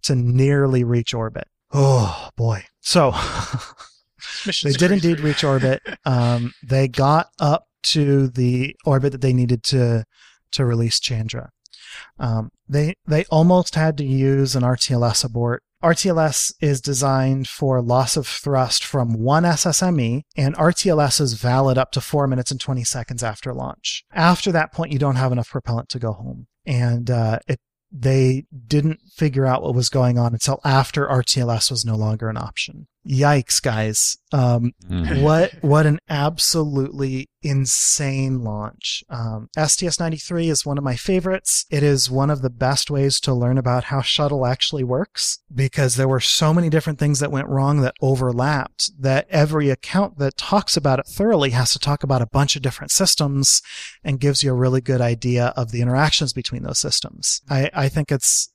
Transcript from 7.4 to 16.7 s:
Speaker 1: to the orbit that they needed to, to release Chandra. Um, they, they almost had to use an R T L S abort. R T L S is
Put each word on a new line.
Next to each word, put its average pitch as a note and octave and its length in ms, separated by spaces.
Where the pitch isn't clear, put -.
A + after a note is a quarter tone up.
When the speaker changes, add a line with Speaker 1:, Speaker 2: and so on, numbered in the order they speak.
Speaker 1:
to C#3 440
the B2 560
orbit C#3 280
that C3 100
they B2+ 120
needed B2 320
to, A#2 380
to C3+ 120
release A#2 340
Chandra. A2+ 520
Um, A2+ 300
they, D3 280
they D#3 200
almost F3 500
had D#3 240
to D3 40
use C3+ 520
an B2+ 80
R B2 120
T - 180
L A#2+ 120
S A2+ 180
abort. A#2+ 380
R E3+ 100
T F#3+ 160
L E3 100
S D#3 400
is C#3+ 220